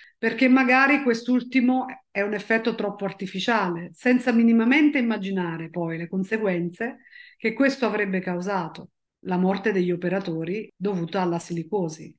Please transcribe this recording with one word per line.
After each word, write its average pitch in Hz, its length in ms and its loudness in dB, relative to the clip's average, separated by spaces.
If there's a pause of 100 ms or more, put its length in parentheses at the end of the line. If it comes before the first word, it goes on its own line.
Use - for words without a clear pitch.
(160)
perché 233 320 2
magari 262 540 6
quest'ultimo 254 840 0 (240)
è 202 100 -2
un 208 140 -2
effetto 226 400 0
troppo 208 300 -4
artificiale, 185 880 -2
senza 247 380 2
minimamente 233 680 4
immaginare 185 720 -4
poi 165 260 -4
le 170 100 -8
conseguenze 190 880 -4 (380)
che 220 180 -4
questo 269 340 0
avrebbe 202 320 -2
causato, 180 720 -6 (320)
la 185 160 -2
morte 190 340 0
degli 180 180 0
operatori 175 840 -4
dovuta 185 460 -4
alla 170 180 0
silicosi 170 800 -6